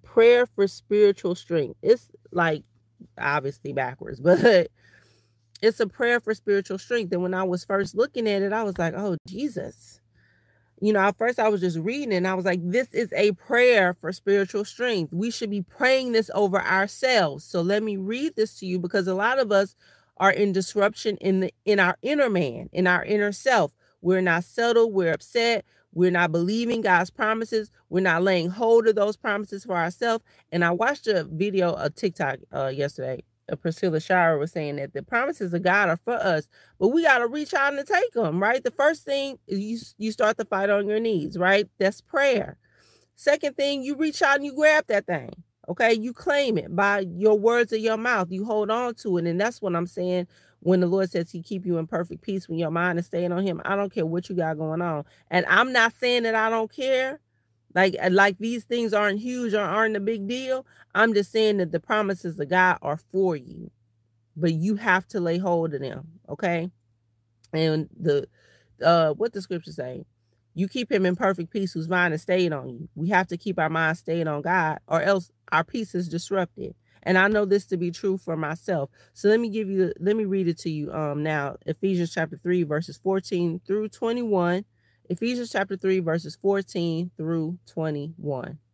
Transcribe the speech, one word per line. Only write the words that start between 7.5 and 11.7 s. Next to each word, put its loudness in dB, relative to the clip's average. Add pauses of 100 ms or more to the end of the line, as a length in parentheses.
first -2
looking 0
at 0
it, -2
I -2
was -4
like, -2
"Oh, -4 (100)
Jesus." -10 (800)
You 2
know, 4
at 2
first 0
I 4
was 0
just -2